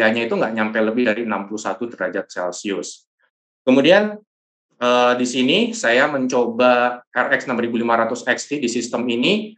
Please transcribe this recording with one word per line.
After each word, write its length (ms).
A-nya 240
itu 80
nggak 240
nyampe 240
lebih 240
dari 240
enam 160
puluh 160
satu 240
derajat 480
Celcius. 720
Kemudian, 500
eh, 400
di 80
sini 300
saya 320
mencoba 1040
R 240
X 80
enam 160
ribu 160
lima 240
ratus 240
X 240
T 140
di 80
sistem 400
ini 480